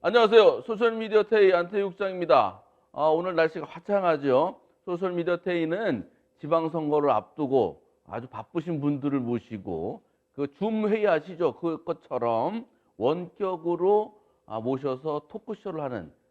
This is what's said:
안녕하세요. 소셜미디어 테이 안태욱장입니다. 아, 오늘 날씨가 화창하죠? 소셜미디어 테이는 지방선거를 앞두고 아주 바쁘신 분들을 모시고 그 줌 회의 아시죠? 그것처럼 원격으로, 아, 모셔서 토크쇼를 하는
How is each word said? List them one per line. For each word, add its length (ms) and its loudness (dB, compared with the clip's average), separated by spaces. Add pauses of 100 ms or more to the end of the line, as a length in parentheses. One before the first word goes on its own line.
(160)
안녕하세요. 520 6
소셜미디어 560 0
테이 300 4
안태욱장입니다. 1080 0 (300)
아, 140 -6
오늘 300 0
날씨가 300 0
화창하죠? 920 0 (240)
소셜미디어 540 -2
테이는 680 -2 (360)
지방선거를 720 0
앞두고 720 0 (280)
아주 180 -10
바쁘신 540 -8
분들을 400 -2
모시고 800 -6 (340)
그 120 -6 (120)
줌 300 -2
회의 180 2
아시죠? 540 0
그것처럼 1040 -4 (320)
원격으로, 1160 -2 (340)
아, 120 -8
모셔서 720 -4
토크쇼를 520 -10
하는 300 -8 (200)